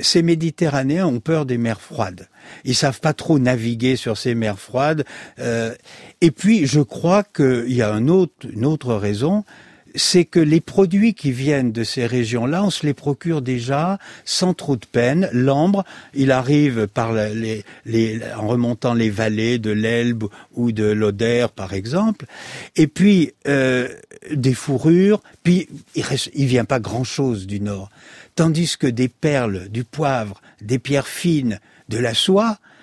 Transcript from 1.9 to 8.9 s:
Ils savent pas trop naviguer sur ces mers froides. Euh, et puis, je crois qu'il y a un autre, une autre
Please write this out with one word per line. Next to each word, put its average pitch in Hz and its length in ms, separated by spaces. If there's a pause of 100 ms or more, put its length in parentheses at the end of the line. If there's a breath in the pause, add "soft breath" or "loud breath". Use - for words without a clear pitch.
Ils 127 100
savent 139 240
pas 151 140
trop - 240
naviguer 123 580
sur 113 220
ces 123 160
mers 110 260
froides. 143 460 (340 loud breath)
Euh, 117 360 (460 loud breath)
et 170 100
puis, 202 340
je 135 140
crois 180 440
qu'il 127 480
y 120 120
a 104 100
un 110 140
autre, 175 440
une 110 140
autre 143 300